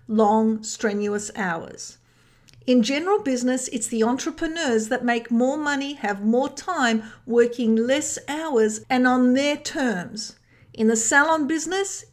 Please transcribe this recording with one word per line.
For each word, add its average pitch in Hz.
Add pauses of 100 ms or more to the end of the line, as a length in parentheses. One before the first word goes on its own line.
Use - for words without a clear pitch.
long, 220
strenuous 208
hours. - (680)
In 254
general 330
business, 254
it's -
the 226
entrepreneurs 269
that 247
make 240
more 247
money, 285
have 202
more 240
time, 254 (220)
working 233
less 262 (100)
hours, 262
and 254
on 254
their 285
terms. 220 (380)
In 220
the 226
salon 302
business, 330